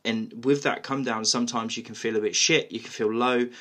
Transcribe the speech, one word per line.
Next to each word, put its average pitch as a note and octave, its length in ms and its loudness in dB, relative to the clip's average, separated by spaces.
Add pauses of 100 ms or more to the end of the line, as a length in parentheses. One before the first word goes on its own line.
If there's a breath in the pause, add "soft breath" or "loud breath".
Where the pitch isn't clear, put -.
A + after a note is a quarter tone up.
and A2+ 400 -4
with C#3+ 180 4
that - 220 0
come C3+ 180 -2
down, A2+ 220 -2
sometimes A#2 520 0
you A#2 60 -8
can A2 140 -14
feel A2+ 200 -2
a G#2+ 40 2
bit G#2 160 0
shit, D3+ 340 4
you A2 80 -8
can - 100 -12
feel A2 240 0
low. B2 360 2 (120 loud breath)